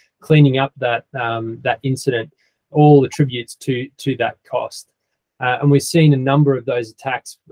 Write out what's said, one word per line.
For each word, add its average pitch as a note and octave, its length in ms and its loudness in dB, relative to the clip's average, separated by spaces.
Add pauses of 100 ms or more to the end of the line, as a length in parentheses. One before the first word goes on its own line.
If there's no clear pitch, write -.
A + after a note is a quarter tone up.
(200)
cleaning C#3+ 380 4
up C3+ 180 -2
that, A#2+ 300 -4 (120)
um, A2+ 440 -6
that B2 200 -4
incident, C3 520 -4 (360)
all D3 340 6
attributes B2 500 -4
to, C3 420 -6
to C3+ 200 -6
that A#2 280 -6
cost. - 460 -10 (500)
Uh, B2 220 -4
and D3 80 2
we've C#3 120 4
seen D#3 300 2
a C3+ 60 2
number C#3 360 2
of A#2 120 -6
those A#2+ 240 -4
attacks, - 480 -12 (120)